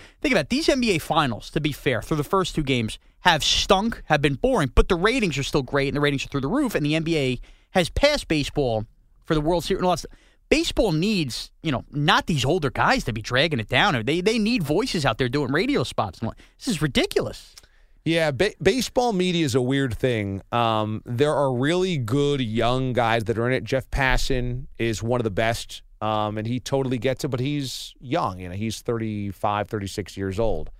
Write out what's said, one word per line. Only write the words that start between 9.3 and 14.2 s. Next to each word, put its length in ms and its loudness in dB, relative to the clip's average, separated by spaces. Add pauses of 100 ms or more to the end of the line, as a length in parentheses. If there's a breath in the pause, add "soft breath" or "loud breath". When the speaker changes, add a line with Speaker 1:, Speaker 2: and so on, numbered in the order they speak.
Speaker 1:
the 60 2
World 240 0
Series 140 -2
and 80 0
all 60 4
that 60 -2
stuff. 140 -12 (360 soft breath)
Baseball 420 2
needs, 640 0 (100)
you 80 -2
know, 220 -2
not 340 2
these 180 0
older 260 0
guys 340 2
to 80 -4
be 100 -6
dragging 380 0
it 80 -6
down. 360 2
They, 160 0